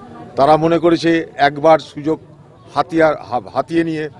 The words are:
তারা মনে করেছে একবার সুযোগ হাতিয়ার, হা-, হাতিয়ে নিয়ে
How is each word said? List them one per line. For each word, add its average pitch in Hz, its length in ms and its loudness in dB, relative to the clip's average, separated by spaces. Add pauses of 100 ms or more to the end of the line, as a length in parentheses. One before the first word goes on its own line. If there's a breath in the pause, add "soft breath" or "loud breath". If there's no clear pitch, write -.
(360)
তারা 143 200 4
মনে 165 220 0
করেছে 165 560 0
একবার 147 440 2
সুযোগ 147 420 -6 (540)
হাতিয়ার, 156 480 0
হা-, 104 320 -8
হাতিয়ে 165 300 -2
নিয়ে 156 360 -8